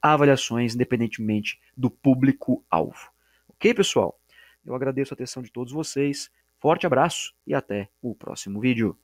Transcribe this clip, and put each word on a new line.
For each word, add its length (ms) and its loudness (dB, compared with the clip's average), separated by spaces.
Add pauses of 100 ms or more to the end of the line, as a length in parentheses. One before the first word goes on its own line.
avaliações, 720 4
independentemente 840 -2 (180)
do 140 0
público-alvo. 1200 0 (360)
Ok, 280 0
pessoal? 440 0 (460)
Eu 80 -10
agradeço 400 -4
a 20 -14
atenção 280 -12
de 80 -18
todos 200 -10
vocês. 600 -4 (280)
Forte 280 2
abraço 480 0 (100)
e 80 -4
até 360 -4 (120)
o 140 -10
próximo 440 -12
vídeo. 440 0